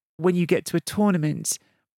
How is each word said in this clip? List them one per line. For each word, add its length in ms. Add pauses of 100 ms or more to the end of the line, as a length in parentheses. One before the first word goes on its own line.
(160)
when 180
you 120
get 200
to 100
a 40
tournament, 800 (380)